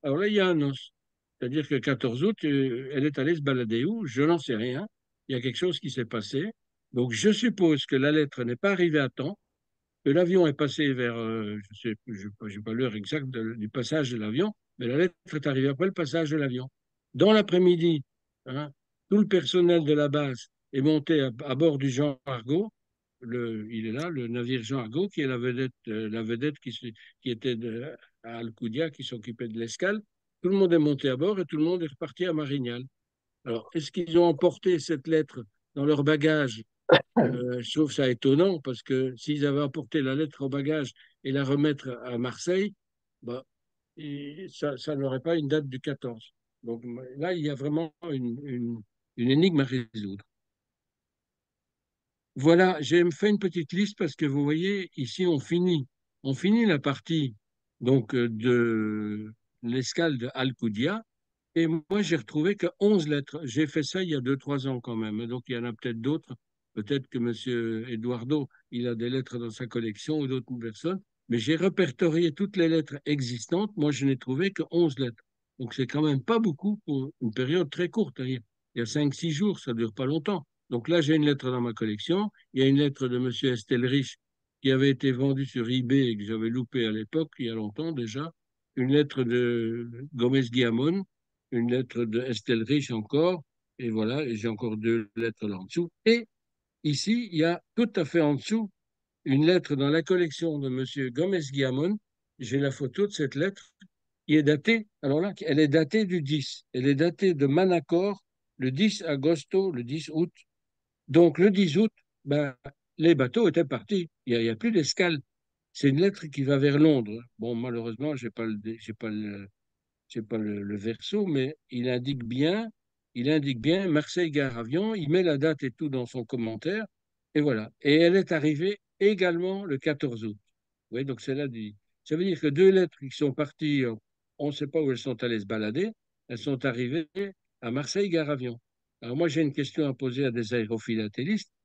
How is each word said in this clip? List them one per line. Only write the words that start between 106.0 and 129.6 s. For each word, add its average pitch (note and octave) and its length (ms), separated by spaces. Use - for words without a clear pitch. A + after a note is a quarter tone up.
du F3+ 160
dix. C#3+ 520
Elle B2+ 160
est C#3+ 80
datée F3 360
de C#3+ 140
Manacor F3 720
le B2+ 120
dix G3+ 320
agosto, E3 680
le B2 120
dix C#3+ 280
août. E3 200
Donc, D#3+ 300
le F#3+ 120
dix F#3 260
août, A3 160
ben, C#3+ 320
les D#3+ 160
bateaux C#3+ 340
étaient E3 160
partis. D#3 440
Il B2 60
y A#2 40
a, A#2 40
il A2+ 60
y A#2 40
a A2 60
plus A#3 160
d'escale. E3 480
C'est - 180
une C#3 100
lettre G3 260
qui C#3 160
va C#3 140
vers C#3 220
Londres. B2 420
Bon, A#2 160
malheureusement, A#2 640
j'ai A#2 140
pas A2+ 160
le, A2 120
j'ai A2 140
pas A2 160
le, G#2 360
j'ai A2+ 140
pas A2 160
le, G#2 240
le G2+ 160
verso, A2+ 480
mais C#3+ 280
il B2 220
indique B2 340
bien, D#3+ 460
il A#2+ 160
indique C#3+ 320
bien F3 260
Marseille D#3+ 440
Gare C#3 260
Avion, D#3+ 380
il D#3 160
met F3+ 120
la D#3+ 140
date D3 280
et C3 60
tout D3+ 200
dans B2+ 160
son B2 180
commentaire, B2 600
et D3+ 80
voilà. A#2 280
Et D3 140
elle E3+ 200
est F3+ 160
arrivée D#3 460
également F#3+ 640